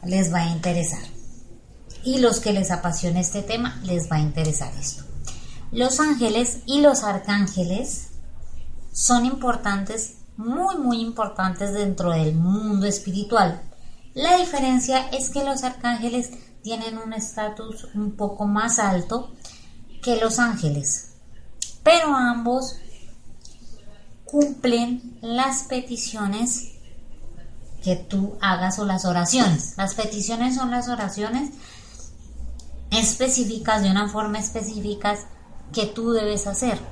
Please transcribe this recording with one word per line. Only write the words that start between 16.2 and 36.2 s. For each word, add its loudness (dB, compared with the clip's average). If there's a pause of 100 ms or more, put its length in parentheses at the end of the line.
tienen -6
un -8
estatus -6
un -2
poco -2
más 2
alto 0 (680)
que 2
los 2
ángeles, 0 (680)
pero 8
ambos 2 (1500)
cumplen 2
las 0
peticiones -2 (1120)
que 4
tú 0
hagas 2
o 0
las 2
oraciones. 4
Las 0
peticiones 0
son 0
las 0
oraciones -2 (1400)
específicas, 2
de 4
una 4
forma -2
específica -2 (560)
que 0
tú -2
debes 0